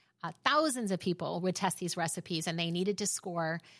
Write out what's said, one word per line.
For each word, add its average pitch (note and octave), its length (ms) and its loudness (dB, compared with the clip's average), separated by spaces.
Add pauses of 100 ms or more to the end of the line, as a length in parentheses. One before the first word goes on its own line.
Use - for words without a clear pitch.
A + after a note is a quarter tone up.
(240)
uh, E3 80 -4 (140)
thousands C4 460 4
of F3+ 80 2
people E3+ 420 -2
would F3+ 140 0
test F#3 220 0
these F3 180 -4
recipes, E3 520 -2
and E3 100 -2
they E3+ 140 0
needed F#3 280 0
to G#3 80 -2
score. E3+ 520 -2 (200)